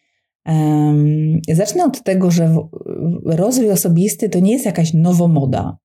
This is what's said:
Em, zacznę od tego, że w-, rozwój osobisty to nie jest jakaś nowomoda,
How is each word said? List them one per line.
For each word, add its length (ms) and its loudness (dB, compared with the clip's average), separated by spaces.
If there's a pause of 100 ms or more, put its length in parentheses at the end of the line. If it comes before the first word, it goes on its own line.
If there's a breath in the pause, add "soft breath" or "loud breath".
(480)
Em, 920 2 (120)
zacznę 320 0
od 180 -2
tego, 280 0
że 180 2
w-, 200 0 (560)
rozwój 460 0
osobisty 580 0
to 120 -2
nie 120 2
jest 140 -2
jakaś 280 -2
nowomoda, 920 0